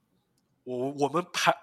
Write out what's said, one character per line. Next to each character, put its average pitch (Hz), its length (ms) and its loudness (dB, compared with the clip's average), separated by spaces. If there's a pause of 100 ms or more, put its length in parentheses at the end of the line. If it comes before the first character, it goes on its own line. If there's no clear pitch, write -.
(640)
我， 127 300 -4
我 143 140 0
们 165 240 0
排-， - 200 2 (120)